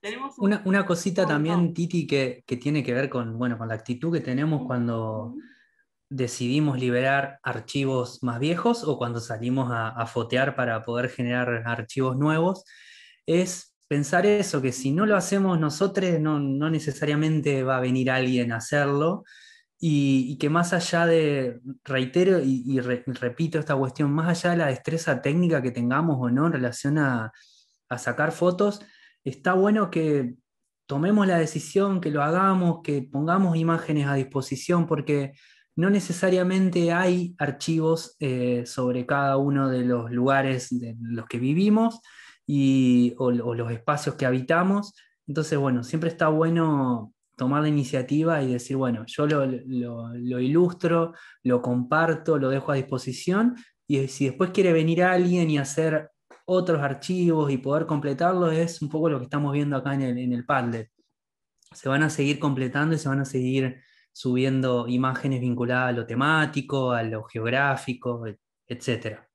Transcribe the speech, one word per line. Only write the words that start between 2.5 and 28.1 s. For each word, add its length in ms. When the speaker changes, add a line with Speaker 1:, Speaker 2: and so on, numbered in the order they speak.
Speaker 2:
tiene 260
que 100
ver 160
con, 280
bueno, 200
con 100
la 80
actitud 380
que 80
tenemos 380
Speaker 1:
Ujú. 80
Speaker 2:
cuando 600
Speaker 1:
Ujú. 120
Speaker 2:
decidimos 680
liberar 640
archivos 800
más 160
viejos 440
o 140
cuando 220
salimos 520
a, 180
a 160
fotear 500
para 300
poder 240
generar 560
archivos 520
nuevos, 460
es 500
pensar 400
eso, 340
que 100
si 200
no 160
lo 80
hacemos 440
nosotros, 600
no, 200
no 300
necesariamente 960
va 140
a 40
venir 300
alguien 400
a 60
hacerlo, 640
y, 540
y 60
que 120
más 240
allá 320
de, 540
reitero 560
y, 260
y 140
re-, 280
repito 520
esta 160
cuestión, 380
más 160
allá 220
de 60
la 100
destreza 540
técnica 400
que 100
tengamos 480
o 100
no 180
en 60
relación 440
a, 340
a 80
sacar 340